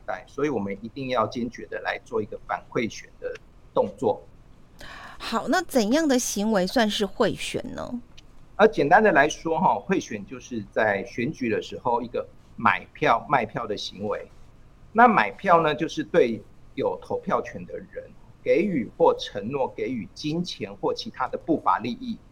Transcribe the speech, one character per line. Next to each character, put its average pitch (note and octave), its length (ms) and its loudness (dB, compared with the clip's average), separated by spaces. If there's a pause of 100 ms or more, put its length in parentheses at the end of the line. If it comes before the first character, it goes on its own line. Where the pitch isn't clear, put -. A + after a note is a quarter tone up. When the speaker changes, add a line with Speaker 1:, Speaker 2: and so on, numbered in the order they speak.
Speaker 1:
代？ F#2 200 -8
所 C#3 200 -4
以 - 20 2
我 B2+ 100 -2
们 G2 220 -4
一 A2+ 80 -12
定 C3 220 -10
要 A2+ 160 2
坚 A#2+ 240 -6
决 F#2+ 160 -16
的 G2+ 160 -10
来 G2 240 -6
做 A2 160 -2
一 - 20 -4
个 G#2 220 -12
反 F#2 240 -6
贿 A2+ 180 -2
选 - 180 -14 (140)
的 - 140 -8 (400)
动 B2 120 4 (120)
作。 G#2+ 240 0 (960)
Speaker 2:
好， - 280 -4
那 E4 140 2
怎 A#3 320 2
样 D#4 160 4
的 B3+ 100 4
行 G#3+ 320 -2
为 F#3 160 4
算 G#3+ 220 2
是 G#3 160 -2
贿 F#3+ 300 0
选 - 280 -6 (120)
呢？ - 260 -8 (560)
Speaker 1:
呃， G#3 100 8
简 D#3+ 220 4
单 G3 140 8
的 G#3 100 6
来 D3 160 6
说 D#3+ 320 -4
哈， C#3+ 140 4
贿 D#3+ 260 -2
选 G#2 240 -8
就 B2 160 -14
是 A2+ 320 -8
在 G#2+ 320 2
选 B2 260 -4
举 A#2+ 200 -2
的 G2 100 0
时 G2 200 -8
候 A#2+ 200 0
一 A#2+ 80 -8
个 - 180 -6 (300)
买 F#2 260 2 (120)
票 B2 340 2
卖 B2+ 160 2
票 A#2 220 -6
的 G#2 100 -6
行 G2 320 -8
为。 F2+ 180 -6 (640)
那 A#3 160 8
买 B2 240 4
票 E3+ 300 4
呢， D3+ 140 2
就 D#3 120 -4
是 D#3 160 -6
对 A#2+ 400 2 (340)
有 G#2 260 -2
投 - 160 -4
票 A#2+ 240 -2
权 F#2 240 -10
的 - 100 -12
人 - 340 -14 (320)
给 C3 200 4
予 D#3+ 240 0 (120)
或 D3 200 6
承 G#2 300 -10
诺 C3 260 -4
给 A2+ 140 -6
予 A#2+ 240 -6
金 D#3+ 320 -4
钱 G2+ 320 -10
或 D3 160 -2
其 - 160 -8
他 B2+ 180 -6
的 - 120 -6
不 D#3 200 0
法 F#2 200 4
利 A#2 140 -4
益 A2+ 260 -8 (140)